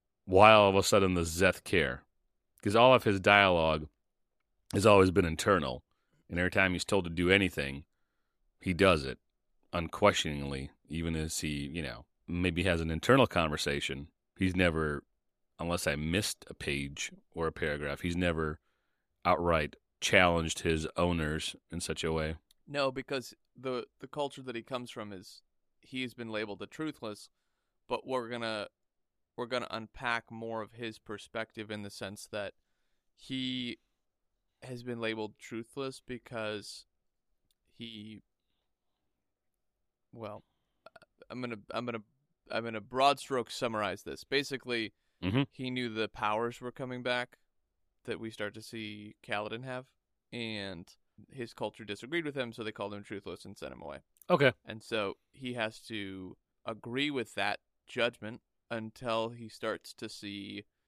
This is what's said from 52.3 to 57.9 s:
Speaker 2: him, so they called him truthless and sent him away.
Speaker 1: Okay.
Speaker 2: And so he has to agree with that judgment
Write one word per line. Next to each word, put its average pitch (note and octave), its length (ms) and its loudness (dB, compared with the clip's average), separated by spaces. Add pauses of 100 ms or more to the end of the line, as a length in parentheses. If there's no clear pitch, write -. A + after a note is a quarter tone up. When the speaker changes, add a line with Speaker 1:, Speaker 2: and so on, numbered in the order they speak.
Speaker 2:
him, A#2 160 -6
so A#2 100 -10
they G#2+ 80 -8
called G#2 220 -8
him G2+ 100 -12
truthless G2 400 -12
and G2 140 -18
sent C2 160 -12
him - 80 -18
away. D2 160 -12 (320)
Speaker 1:
Okay. C#3 240 4 (100)
Speaker 2:
And A2 200 -14
so G#2+ 320 -4 (160)
he B2+ 220 -10
has A2 340 -6
to F#2+ 500 -10 (300)
agree A#2+ 420 -4
with B2+ 240 -6
that G2+ 280 -4 (260)
judgment A#2+ 540 -2 (280)